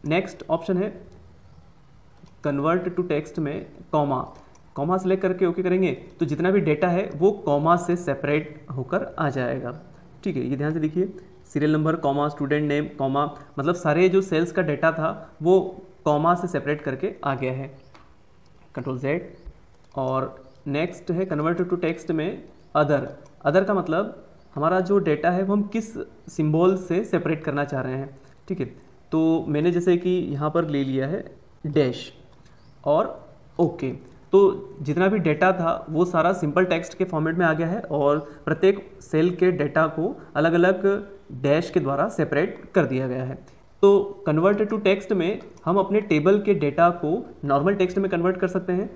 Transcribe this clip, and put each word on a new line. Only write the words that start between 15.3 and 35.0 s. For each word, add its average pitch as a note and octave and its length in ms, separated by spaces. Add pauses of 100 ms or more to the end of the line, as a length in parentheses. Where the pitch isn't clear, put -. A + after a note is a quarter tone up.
वो F3+ 180 (440)
comma D#3 300
से F3+ 140
सेपरेट D3 340
करके C#3 300 (120)
आ C#3 120
गया C3 160
है, C3+ 180 (1040)
Control B2+ 240
Z। C#3+ 340 (640)
और C3 380 (340)
next D#3+ 420
है F3+ 180
convert E3 340
to F3 160
text E3 320
में D#3+ 320 (320)
other। D3 260 (460)
other F3 200
का G#3 80
मतलब F#3 500 (300)
हमारा E3 280
जो G3 180
data D#3 300
है F3+ 120
वो G3 120
हम G#3 140
किस A3 240 (360)
symbol D#3+ 500
से F#3 260
separate D#3+ 400
करना C#3+ 200
चाह C#3 160
रहे B2+ 140
हैं, C3+ 240 (300)
ठीक F#3 120
है। B2 60 (460)
तो D#3+ 360
मैंने D3+ 240
जैसे F3 240
कि F3+ 140
यहाँ D3+ 400
पर E3 180
ले C#3+ 160
लिया C3 240
है F3 160 (440)
dash C3+ 440 (720)
और D#3 220 (520)
ओके, C3+ 320 (420)
तो G3 500
जितना D#3+ 260